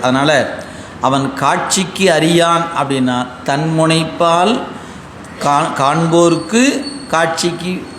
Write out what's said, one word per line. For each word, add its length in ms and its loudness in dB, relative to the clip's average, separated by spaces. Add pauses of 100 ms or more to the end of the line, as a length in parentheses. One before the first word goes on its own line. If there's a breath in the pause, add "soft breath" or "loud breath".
அதனால, 520 2 (460 loud breath)
அவன் 340 0
காட்சிக்கு 760 0
அறியான் 540 4 (180)
அப்படின்னா, 440 0 (180)
தன்முனைப்பால் 1160 2 (840 loud breath)
கா-, 360 2
காண்போருக்கு 1080 2 (260)
காட்சிக்கு 760 -2 (140)